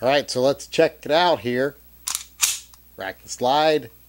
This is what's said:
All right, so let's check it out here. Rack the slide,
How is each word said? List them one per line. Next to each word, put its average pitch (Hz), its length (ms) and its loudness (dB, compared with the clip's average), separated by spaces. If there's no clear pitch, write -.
All 120 60 0
right, 139 220 0
so 127 120 -2
let's 139 240 -2
check - 400 0
it 143 60 -2
out 165 280 2
here. 123 360 -2
Rack 95 260 -10
the - 80 -20
slide, 143 600 2